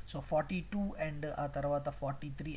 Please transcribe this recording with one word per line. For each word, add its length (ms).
so 60
ఫార్టీ 420
టూ 340
and 180
ఆ 200
తర్వాత 420
ఫార్టీ 420
త్రీ 260